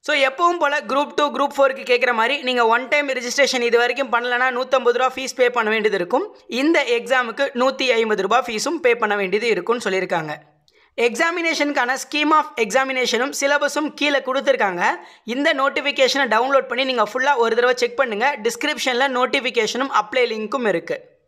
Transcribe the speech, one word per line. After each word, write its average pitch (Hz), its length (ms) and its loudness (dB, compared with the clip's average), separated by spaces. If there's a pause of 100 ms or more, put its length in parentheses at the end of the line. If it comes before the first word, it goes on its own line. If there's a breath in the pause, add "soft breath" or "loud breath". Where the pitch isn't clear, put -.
So, 302 140 -2
எப்பவும் 339 440 2
போல 294 220 0
குரூப் 262 340 -2
டூ, 294 160 0
குரூப் 269 260 -2
ஃபோருக்கு 262 260 2
கேட்குற 247 300 2
மாதிரி 247 300 0
நீங்க 247 240 2
ஒன் 240 200 2
டைம் 285 220 0
ரெஜிஸ்ட்ரேஷன் 254 520 0
இது 233 160 2
வரைக்கும் 247 340 0
பண்ணலனா 247 400 0
நூத்தம்பது 247 460 2
ரூபா 254 180 2
ஃபீஸ் 254 200 -8
பே 247 140 4
பண்ண 233 200 0
வேண்டியது 214 260 0
இருக்கும். 240 400 -2 (120)
இந்த 285 360 2
எக்ஸாமுக்கு 240 720 0
நூத்தி 262 340 0
ஐம்பது 226 340 2
ரூபா 226 220 2
ஃபீஸும் 240 380 -4
பே 240 140 4
பண்ண 214 200 0
வேண்டியது 202 320 -2
இருக்கும்னு 226 420 0
சொல்லியிருக்காங்க. 180 440 -2 (680 soft breath)
எக்ஸாமினேஷனுக்கான 294 960 0 (120)
ஸ்கீம் 302 200 0
ஆஃப் 302 320 2
எக்ஸாமினேஷனும் 254 760 0
சிலபஸும் 285 560 0
கீழே 285 220 0
கொடுத்துருக்காங்க. 247 680 0 (400 loud breath)
இந்த 285 300 0
நோட்டிஃபிகேஷனை 277 720 0
டவுன்லோட் 254 400 2
பண்ணி 247 160 -2
நீங்க 240 200 0 (100)
ஃபுல்லா 262 220 2
ஒரு 226 200 2
தடவை 247 220 2
செக் 240 200 -2
பண்ணுங்க. 254 460 0
டிஸ்கிரிப்ஷன்ல 254 640 -2
நோட்டிஃபிகேஷனும் 247 960 -2
அப்ளை 247 260 0
லிங்க்கும் 220 400 -4
இருக்கு. 165 460 -4 (140)